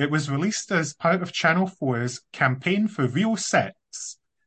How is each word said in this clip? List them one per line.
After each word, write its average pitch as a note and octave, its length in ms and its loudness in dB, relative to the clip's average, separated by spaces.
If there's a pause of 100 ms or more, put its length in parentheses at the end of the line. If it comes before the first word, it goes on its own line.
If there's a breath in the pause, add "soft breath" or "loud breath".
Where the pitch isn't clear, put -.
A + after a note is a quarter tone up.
it C#3+ 100 2
was D3+ 180 0
released E3 440 -2
as D#3+ 220 0
part F3+ 280 2
of F3 100 -8
Channel F3+ 360 2
four's B2 540 -4 (100)
Campaign F3 560 0
for C3+ 180 0
Real A3 300 0
Sex, - 840 -4 (280)